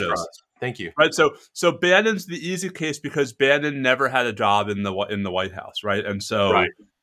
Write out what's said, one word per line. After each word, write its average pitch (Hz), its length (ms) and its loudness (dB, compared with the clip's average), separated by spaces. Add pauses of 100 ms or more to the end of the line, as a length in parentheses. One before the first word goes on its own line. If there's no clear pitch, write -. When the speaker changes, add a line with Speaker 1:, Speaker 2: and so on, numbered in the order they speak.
Speaker 1:
Meadows. 90 80 -2
Speaker 2:
crossed. 87 340 -6 (160)
Thank 123 200 -6
you. 85 200 -10
Speaker 1:
Right. 156 140 4
So, 156 220 4 (180)
so 175 200 2
Bannon's 196 540 2
the 175 120 -10
easy 180 320 -6
case 156 280 -6
because 143 360 -4
Bannon 143 480 2
never 127 260 2
had 123 180 0
a 113 60 -2
job 104 380 2
in 101 140 -4
the 98 100 -2
Wh-, 101 180 -2
in 101 100 -4
the 98 80 -4
White 92 220 -2
House, - 320 -12
right? 101 200 -2
And 101 180 -6
so, 101 300 2
Speaker 2:
Right. 90 180 4 (320)